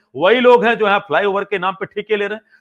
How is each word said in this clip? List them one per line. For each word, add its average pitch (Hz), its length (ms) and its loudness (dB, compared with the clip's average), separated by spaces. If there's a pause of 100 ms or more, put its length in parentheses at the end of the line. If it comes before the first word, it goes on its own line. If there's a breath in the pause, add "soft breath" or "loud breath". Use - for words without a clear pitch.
(160)
वही 196 240 2
लोग 240 240 6
हैं 233 100 2
जो 214 120 -2
यहाँ 202 120 2
फ्लाईओवर 196 460 -2
के 196 140 -6
नाम 185 160 -4
पे 185 120 -10
ठेके 208 300 -6
ले 202 100 -4
रहे 214 100 -8
हैं। - 80 -18 (160 soft breath)